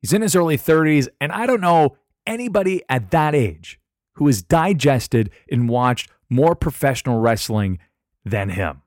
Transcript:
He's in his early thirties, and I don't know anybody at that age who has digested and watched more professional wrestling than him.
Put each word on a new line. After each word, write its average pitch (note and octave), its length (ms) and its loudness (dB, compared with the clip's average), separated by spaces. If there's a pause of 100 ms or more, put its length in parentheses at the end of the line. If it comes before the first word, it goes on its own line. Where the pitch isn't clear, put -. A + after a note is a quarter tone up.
He's A2 100 -2
in G#3+ 80 2
his G3+ 140 -2
early E3+ 200 2
thirties, D#3 540 2 (100)
and D3 120 -4
I A3 160 -4
don't A#3+ 140 0
know E3 360 2 (300)
anybody G#3 600 -2
at A#2+ 200 -4
that D3+ 240 2
age F#2 460 -4 (380)
who D3 100 2
has A2 160 2
digested C#3+ 880 0 (180)
and A#2+ 180 0
watched B2 440 -2 (180)
more C#3+ 240 2
professional C3 680 -2
wrestling G#2+ 600 0 (460)
than G2+ 240 -4
him. F2 380 -6